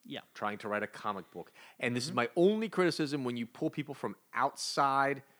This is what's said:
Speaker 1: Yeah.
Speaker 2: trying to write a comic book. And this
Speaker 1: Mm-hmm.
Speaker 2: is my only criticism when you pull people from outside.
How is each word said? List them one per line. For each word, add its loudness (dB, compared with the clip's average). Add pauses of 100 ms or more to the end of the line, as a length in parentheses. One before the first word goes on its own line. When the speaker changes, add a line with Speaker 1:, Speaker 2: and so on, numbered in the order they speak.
Speaker 1:
Yeah. -10 (120)
Speaker 2:
trying -6
to -10
write 0
a -2
comic -6
book. -14 (280)
And -2
this -2
Speaker 1:
Mm-hmm. -6
Speaker 2:
is -6
my 2
only 4
criticism 0
when -2
you -2
pull -4
people -6
from -6 (180)
outside. 2 (180)